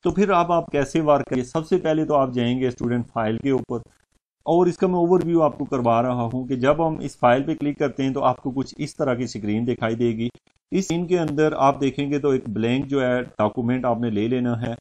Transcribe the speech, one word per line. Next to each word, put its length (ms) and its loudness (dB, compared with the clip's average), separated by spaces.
तो 80 2
फिर 200 2
अब 200 4
आप 180 0
कैसे 320 0
work 280 4
करें? 140 0
सबसे 340 -2
पहले 280 0
तो 80 -2
आप 200 2
जाएंगे 380 0
student 340 -4
file 320 -2
के 140 -2
ऊपर 300 -2
और 240 4
इसका 180 0
मैं 120 2
overview 400 2
आपको 260 0
करवा 360 2
रहा 220 -2
हूँ 240 -6
कि 80 -4
जब 260 2
हम 200 -2
इस 180 -10
file 240 4
पे 120 -4
click 240 -4
करते 240 -2
हैं 100 0
तो 60 -4
आपको 320 0
कुछ 280 -6
इस 180 -8
तरह 180 0
की 120 -4
screen 380 -4
दिखाई 300 -2
देगी। 340 0
इस 140 0
screen 220 -2
के 100 2
अंदर 360 0
आप 260 2
देखेंगे 400 -2
तो 140 0
एक 160 -2
blank 360 0
जो 160 -2
है 220 0
document 640 -2
आपने 260 0
ले 160 0
लेना 280 0
है 260 -6